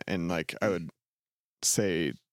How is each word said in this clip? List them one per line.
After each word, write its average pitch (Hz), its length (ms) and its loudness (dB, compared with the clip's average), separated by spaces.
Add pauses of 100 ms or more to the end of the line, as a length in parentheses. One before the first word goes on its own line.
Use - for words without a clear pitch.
and, 87 220 0
like, 85 320 -2
I 107 80 2
would 85 220 -2 (720)
say 85 500 2 (200)